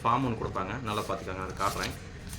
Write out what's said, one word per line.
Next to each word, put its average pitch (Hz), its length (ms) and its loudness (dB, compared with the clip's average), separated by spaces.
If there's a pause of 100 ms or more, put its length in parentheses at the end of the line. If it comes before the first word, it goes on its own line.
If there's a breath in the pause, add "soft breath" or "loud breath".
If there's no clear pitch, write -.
ஃபார்ம் 123 220 6
ஒண்ணு 113 160 2
கொடுப்பாங்க. 104 400 -2
நல்லா 107 180 0
பார்த்துக்கோங்க, 95 480 -2
அதை 92 100 -6
காட்டுறேன். 98 320 2 (480)